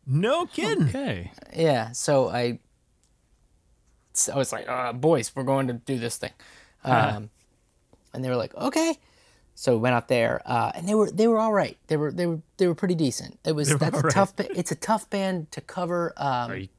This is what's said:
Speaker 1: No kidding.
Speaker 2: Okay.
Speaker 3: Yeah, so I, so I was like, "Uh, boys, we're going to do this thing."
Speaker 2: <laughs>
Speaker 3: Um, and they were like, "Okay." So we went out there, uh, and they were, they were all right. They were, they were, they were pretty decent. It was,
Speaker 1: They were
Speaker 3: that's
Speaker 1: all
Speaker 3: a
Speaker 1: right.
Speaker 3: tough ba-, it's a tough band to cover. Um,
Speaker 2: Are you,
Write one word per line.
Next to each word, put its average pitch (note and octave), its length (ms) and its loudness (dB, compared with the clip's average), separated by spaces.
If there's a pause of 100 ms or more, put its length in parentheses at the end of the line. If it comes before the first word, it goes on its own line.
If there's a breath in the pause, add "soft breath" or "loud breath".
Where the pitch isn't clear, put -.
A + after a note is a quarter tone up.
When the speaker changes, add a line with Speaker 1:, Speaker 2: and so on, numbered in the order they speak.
Speaker 1:
No A3 400 0
kidding. F#4+ 420 0
Speaker 2:
Okay. C3 420 -6 (240)
Speaker 3:
Yeah, B2+ 360 2
so C3+ 360 2
I, A#2+ 320 -2 (1500)
so - 200 -2
I C#3 40 0
was C3 140 0
like, - 160 -8
"Uh, B2 260 -4
boys, C3+ 420 2
we're C3+ 80 -4
going C3+ 240 0
to B2 60 -2
do B2+ 260 -4
this A#2 180 -4
thing." - 180 -8
Speaker 2:
<laughs> - 60 -20 (420 loud breath)
Speaker 3:
Um, A2 460 2 (840)
and B2+ 140 -6
they B2+ 40 -2
were B2+ 60 0
like, - 200 -4
"Okay." D#4+ 420 0 (560 soft breath)
So - 200 0
we A2 80 2
went B2+ 120 4
out A#2+ 140 0
there, A#2+ 400 2
uh, A#2 260 0
and F3 160 -6
they G#3+ 60 2
were, G#3 160 4
they G#3+ 160 4
were A3+ 100 4
all A3 160 2
right. F#3 240 0 (100)
They D#3 100 0
were, D3 140 0
they F3 140 -2
were, E3 140 -2 (180)
they F#3+ 80 4
were E3+ 80 4
pretty F3+ 220 0
decent. - 500 -2
It D#3+ 60 0
was, D3+ 160 0
Speaker 1:
They D3 80 4
were C3+ 40 2
Speaker 3:
that's D3+ 140 0
Speaker 1:
all D#3 60 0
Speaker 3:
a - 60 2
Speaker 1:
right. D3 60 2
Speaker 3:
tough F#3+ 240 2
ba-, C#4+ 220 -6
it's F3 140 -2
a D#3 40 -4
tough - 360 -2
band F#3+ 400 -4
to - 100 -16
cover. F3 560 -4
Um, B2 340 -2
Speaker 2:
Are F#2+ 40 -8
you, F#2+ 240 -10